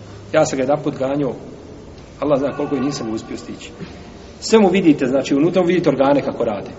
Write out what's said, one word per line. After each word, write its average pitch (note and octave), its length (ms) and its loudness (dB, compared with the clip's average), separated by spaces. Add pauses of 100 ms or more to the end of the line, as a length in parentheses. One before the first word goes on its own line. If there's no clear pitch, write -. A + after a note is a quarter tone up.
(320)
Ja D#3 140 4
sam C#3+ 100 -4
ga C3 60 -2
jedanput D3 360 -2
ganjao, C3+ 360 -2 (840)
Allah C#3+ 180 2
zna C3 180 -2
koliko D3 200 -2
i B2+ 40 -2
nisam C3 260 -4
ga A2 60 -4
uspio A2 240 -8
stići. - 340 -14 (720)
Sve - 180 4
mu G3+ 100 8
vidite, E3+ 380 4
znači, C3+ 280 0
unutra F3 280 2
mu E3+ 60 2
vidite E3 200 2
organe C3+ 340 2
kako A#2+ 220 -2
rade. G2+ 340 -4